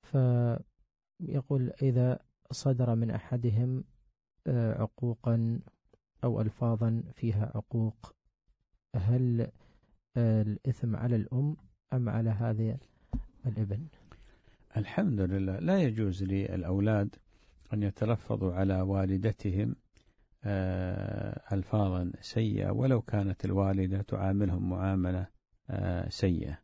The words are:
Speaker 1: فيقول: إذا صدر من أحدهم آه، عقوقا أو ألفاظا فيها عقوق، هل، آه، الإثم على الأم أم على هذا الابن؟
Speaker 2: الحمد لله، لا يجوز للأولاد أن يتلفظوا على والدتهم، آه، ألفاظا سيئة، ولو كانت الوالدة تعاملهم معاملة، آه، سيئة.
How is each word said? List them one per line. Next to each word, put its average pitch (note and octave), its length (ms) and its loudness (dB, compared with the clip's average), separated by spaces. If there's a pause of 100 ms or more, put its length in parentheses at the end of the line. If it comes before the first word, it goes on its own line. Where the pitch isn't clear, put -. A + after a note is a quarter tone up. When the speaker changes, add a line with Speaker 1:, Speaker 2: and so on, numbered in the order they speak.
Speaker 1:
فيقول: B2+ 1700 -2 (120)
إذا B2+ 360 2 (320)
صدر B2 440 2
من A2+ 160 0
أحدهم B2 720 0 (640)
آه، A#2 360 0
عقوقا A#2 800 0 (640)
أو A#2 160 0
ألفاظا A2+ 640 0 (120)
فيها G#2 400 0
عقوق، - 600 -4 (840)
هل، A#2+ 540 2 (680)
آه، A2 260 4
الإثم G#2+ 540 -2
على A#2+ 200 0
الأم C3+ 400 0 (360)
أم B2 160 0
على A2+ 220 0
هذا A2 480 -2 (680)
الابن؟ G#2+ 400 -2 (880)
Speaker 2:
الحمد A2+ 440 -2
لله، F#2+ 380 -2
لا F#3 240 2
يجوز G#2+ 420 0
للأولاد G2 920 0 (560)
أن G#2 100 0
يتلفظوا G#2 720 -2
على F#2+ 260 2
والدتهم، G2 960 0 (680)
آه، F#2+ 1120 -4
ألفاظا F#2 680 0
سيئة، G#2 500 0
ولو A#2+ 300 2
كانت G2 440 -2
الوالدة G2 580 0
تعاملهم F#2+ 680 0
معاملة، F#2 560 0 (440)
آه، F#2 380 -2
سيئة. - 560 0